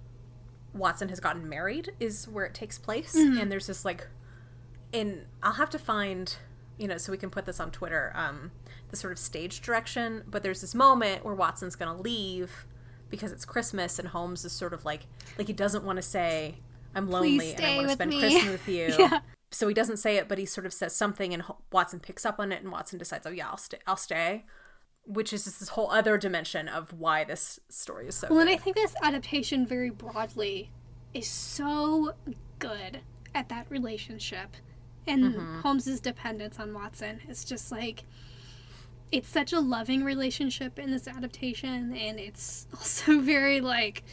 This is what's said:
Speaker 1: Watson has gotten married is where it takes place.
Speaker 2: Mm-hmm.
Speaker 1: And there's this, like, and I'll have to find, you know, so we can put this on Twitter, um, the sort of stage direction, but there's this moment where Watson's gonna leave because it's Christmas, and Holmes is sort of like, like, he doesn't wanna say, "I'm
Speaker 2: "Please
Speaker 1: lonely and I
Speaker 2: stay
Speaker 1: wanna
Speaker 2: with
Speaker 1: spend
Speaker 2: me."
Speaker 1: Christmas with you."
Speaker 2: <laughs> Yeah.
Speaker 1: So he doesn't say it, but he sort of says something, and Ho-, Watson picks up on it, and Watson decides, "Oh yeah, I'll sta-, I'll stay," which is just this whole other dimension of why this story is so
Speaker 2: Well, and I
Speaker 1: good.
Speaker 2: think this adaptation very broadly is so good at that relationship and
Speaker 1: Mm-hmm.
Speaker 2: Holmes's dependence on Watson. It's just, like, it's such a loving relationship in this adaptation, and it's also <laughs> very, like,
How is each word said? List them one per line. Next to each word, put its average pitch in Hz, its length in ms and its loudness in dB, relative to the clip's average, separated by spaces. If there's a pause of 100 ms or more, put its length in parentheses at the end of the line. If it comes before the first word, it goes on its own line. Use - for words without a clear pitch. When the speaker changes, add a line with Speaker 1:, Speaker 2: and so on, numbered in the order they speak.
(720)
Speaker 1:
Watson 190 360 0
has 180 100 -6
gotten 160 300 -2
married 220 500 -4
is 220 280 -4
where 208 180 -4
it - 80 -8
takes - 240 -8
place. 269 380 -4
Speaker 2:
Mm-hmm. 277 240 8
Speaker 1:
And 202 120 0
there's 196 160 -2
this, 190 160 -4
like, 180 240 -2 (840)
and 208 320 -2 (160)
I'll 214 120 4
have 302 180 2
to 302 80 -4
find, 196 560 -2 (420)
you 208 100 -4
know, 175 100 -2
so 190 140 -4
we 190 60 -2
can 185 140 -6
put 190 140 -4
this 180 140 -6
on 160 120 -4
Twitter, 160 420 -2
um, 147 380 -4 (380)
the 208 60 -10
sort 185 160 -4
of 175 60 -6
stage - 440 -6
direction, 226 640 -2
but 202 160 -4
there's 190 180 -2
this 190 140 -4
moment 240 500 8
where 214 80 -2
Watson's 180 420 2
gonna 170 240 -4
leave 190 640 -4 (440)
because 208 220 -6
it's - 140 -8
Christmas, 196 540 -2
and 180 100 -6
Holmes 175 360 -4
is 175 80 -6
sort 170 200 -4
of - 120 -10
like, 151 220 -6 (320)
like, 208 80 -2
he 214 60 -4
doesn't 202 300 0
wanna 185 180 0
say, 165 540 0 (400)
"I'm 196 120 0
Speaker 2:
"Please 180 60 0
Speaker 1:
lonely 175 380 4
and - 80 -6
I - 40 2
Speaker 2:
stay 277 140 4
Speaker 1:
wanna 277 100 2
Speaker 2:
with 277 80 4
Speaker 1:
spend - 160 0
Speaker 2:
me." 285 80 2
Speaker 1:
Christmas 269 320 8
with 185 180 -4
you." 165 260 2
Speaker 2:
<laughs> 156 40 6
Yeah. - 200 8 (340)
Speaker 1:
So 214 140 4
he 208 60 2
doesn't 220 240 2
say 214 180 4
it, 190 140 4
but 202 80 0
he 196 80 -2
sort 190 200 -4
of 180 60 -4
says 170 240 -2
something, 196 380 2
and 170 100 -4
Ho-, - 140 -10 (160)
Watson 180 260 4
picks - 260 -8
up 208 140 0
on 196 140 0
it, - 100 -6
and 190 80 -8
Watson 175 260 -6
decides, - 300 -6
"Oh 165 40 -6
yeah, 165 180 -6
I'll - 80 -6
sta-, - 280 -10
I'll 190 120 2
stay," 170 480 0 (600)
which 214 280 -2
is 202 100 0
just - 160 -2
this 196 100 -6
whole - 220 0
other 214 260 6
dimension 170 520 -2
of 160 240 -8
why 160 320 2
this - 340 -4 (100)
story - 380 -6
is - 80 -4
so - 140 0
Speaker 2:
Well, 320 100 10
and 330 100 10
I 381 60 8
Speaker 1:
good. - 80 -6
Speaker 2:
think 381 140 0
this 427 260 2
adaptation 277 640 2
very 247 240 -2
broadly 214 840 -4 (420)
is 240 140 -4
so 302 840 2 (460)
good 202 420 -6 (340)
at 262 140 0
that 233 200 -4
relationship 220 840 -6 (500)
and 277 200 6
Speaker 1:
Mm-hmm. 170 360 0
Speaker 2:
Holmes's 269 380 2
dependence 220 600 -6
on 208 140 -8
Watson. 214 540 -8
It's 247 160 -10
just, - 300 -6
like, 226 300 -6 (1080)
it's 254 160 0
such 285 240 0
a 339 80 4
loving 254 460 2
relationship 269 720 0
in 277 140 -2
this 262 160 -2
adaptation, 247 920 -4
and 214 220 -4
it's - 540 -8
also - 480 6
<laughs> 277 140 6
very, 277 260 6
like, 233 520 0